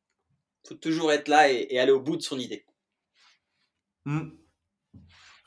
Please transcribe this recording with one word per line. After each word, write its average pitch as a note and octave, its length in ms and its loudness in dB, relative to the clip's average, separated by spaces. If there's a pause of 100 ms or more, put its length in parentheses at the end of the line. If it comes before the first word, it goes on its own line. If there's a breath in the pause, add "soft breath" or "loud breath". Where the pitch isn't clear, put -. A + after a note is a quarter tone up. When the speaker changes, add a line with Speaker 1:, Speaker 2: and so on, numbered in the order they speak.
(680)
Speaker 1:
Faut - 60 -18
toujours D#3+ 360 -2
être D3 180 0
là D3 220 6
et, A#2+ 200 -2
et B2+ 100 0
aller C3+ 120 4
au C3+ 80 4
bout C#3 160 -4
de - 60 -10
son C#3 160 -8
idée. A#2 280 -12 (1400)
Speaker 2:
Hmm. D3+ 280 -6 (1160 soft breath)